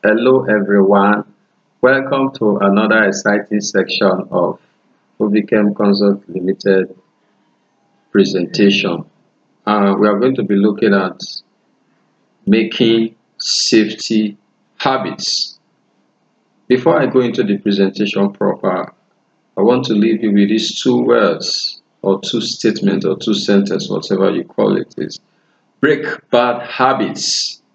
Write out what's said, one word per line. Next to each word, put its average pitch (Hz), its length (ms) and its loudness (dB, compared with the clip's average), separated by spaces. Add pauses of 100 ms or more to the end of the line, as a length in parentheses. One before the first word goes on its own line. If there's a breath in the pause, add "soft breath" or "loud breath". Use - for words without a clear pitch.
Hello 117 420 2
everyone, 101 840 2 (480)
welcome 135 520 0
to 104 260 0
another 107 460 2
exciting 101 580 -2
section 95 720 -2
of 85 280 -2 (600)
Ubichem 104 560 0
Consult 101 520 0
Limited 92 720 -2 (1120)
presentation. 95 920 0 (580)
Uh, 101 360 2
we 104 80 4
are 104 100 2
going 131 160 0
to - 80 -4
be 101 140 -2
looking 101 400 2
at 92 260 -2 (1300)
making 113 680 2 (220)
safety 107 1000 0 (380)
habits. - 840 -4 (1080)
Before 127 320 2
I 135 60 2
go 127 140 2
into 120 240 -2
the 101 160 -2
presentation 98 720 0
proper, 95 580 -4 (640)
I 95 60 -2
want 127 240 2
to 123 80 -2
leave 107 300 2
you 104 100 0
with 101 160 4
these 110 320 -2
two 123 220 0
words 113 760 0 (220)
or 98 200 0
two 113 200 -4
statements - 640 -2
or - 140 -2
two 107 160 -2
sentences, 98 520 0
whatever 95 440 -2
you 87 140 -4
call 101 320 -2
it - 200 -8
is. - 220 -10 (600)
Break 143 280 0 (240)
bad 120 360 0
habits - 960 -4 (140)